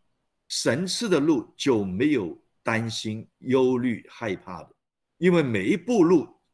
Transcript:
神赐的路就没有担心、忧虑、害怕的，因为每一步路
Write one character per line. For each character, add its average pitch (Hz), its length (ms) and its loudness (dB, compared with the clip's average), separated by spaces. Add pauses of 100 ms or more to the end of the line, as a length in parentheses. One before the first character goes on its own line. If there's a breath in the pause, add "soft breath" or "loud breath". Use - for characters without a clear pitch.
(480)
神 143 380 -2
赐 196 240 -4
的 160 100 4
路 143 380 0
就 113 260 2
没 101 280 0
有 92 280 -4 (240)
担 113 260 -2
心、 110 380 -8 (120)
忧 127 380 2
虑、 120 320 -4
害 104 260 -6
怕 85 280 -16
的， - 60 -20 (480)
因 180 160 2
为 170 100 4
每 107 240 -2
一 190 80 2
步 226 280 0
路 160 240 4 (260)